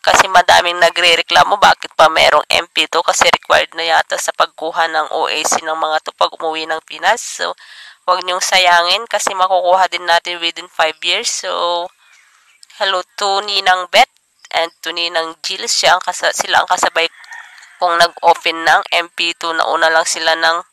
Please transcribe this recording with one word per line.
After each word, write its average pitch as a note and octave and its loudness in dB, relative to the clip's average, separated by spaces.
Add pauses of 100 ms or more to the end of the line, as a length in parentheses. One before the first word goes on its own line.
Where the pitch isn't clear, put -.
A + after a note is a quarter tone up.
Kasi F#3 2
madaming F3 2
nagre-reklamo, E3+ 2
bakit - 0
pa D#3 4
merong D3 2
M E3+ 0
P D#3 -2
two? E3 -2
Kasi - 0
required D#3+ 0
na E3 -4
yata D#3+ 0
sa - -6
pagkuha E3 -4
ng D#3 -2
O D3+ -2
A C#3+ -4
C E3+ -2
ng D#3+ -6
mga D#3 -2
to - -
pag E3+ 0
umuwi D#3+ -6
ng D#3+ -6
Pinas. E3+ -2
So, F3 -8 (480)
wag F3+ -2
nyong F#3 -2
sayangin F3+ 4
kasi - -2
makukuha F#3 2
din F3 -4
natin E3+ 0
within E3+ -6
five D#3+ -2
years. G3 -2
So, F3 -4 (960)
hello F#3+ -2 (160)
to G3 -2
Ninang F#3+ 0
Beth A#3 4 (400)
and E3 -4
to E3 -8
Ninang E3+ -4
Jill. G3+ -8
Siya E3+ 2
ang F3+ -2
kasa-, F3 -4
sila F3 0
ang - -
kasabay F3 -2 (760)
kung E3+ 0
nag-open E3+ 2
ng E3 4 (120)
M E3+ -2
P E3+ -4
two. E3 -6
Nauna D#3+ 2
lang D#3+ 2
sila D#3+ -2
ng E3 0 (100)